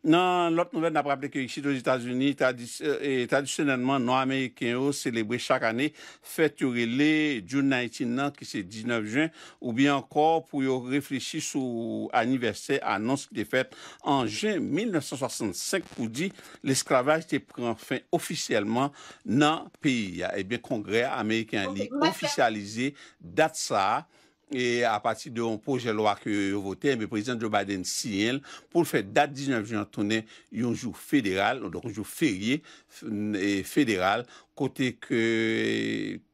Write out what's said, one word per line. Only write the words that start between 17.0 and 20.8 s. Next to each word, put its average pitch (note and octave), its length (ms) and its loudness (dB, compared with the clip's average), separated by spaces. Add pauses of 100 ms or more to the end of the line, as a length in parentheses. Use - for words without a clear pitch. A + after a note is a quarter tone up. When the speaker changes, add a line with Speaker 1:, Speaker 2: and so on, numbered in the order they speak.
Speaker 1:
était D3 160 -2
pris - 240 -8 (140)
fin - 220 -4 (120)
officiellement B2 800 0 (320)
dans D3 400 4
le - 160 -20
pays. G2+ 460 0 (100)
Eh G2 80 -2
bien, G#2 140 -4
Congrès A2 460 -2